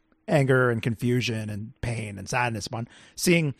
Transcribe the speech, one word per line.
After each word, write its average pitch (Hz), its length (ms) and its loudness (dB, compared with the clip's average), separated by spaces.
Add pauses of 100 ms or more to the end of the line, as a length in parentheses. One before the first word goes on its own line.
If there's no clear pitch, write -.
(260)
anger 131 440 4
and 113 100 0
confusion 117 680 -2
and 104 320 -10
pain 110 360 -6
and 95 80 -12
sadness 120 400 -2
upon 117 220 -8 (280)
seeing 165 440 2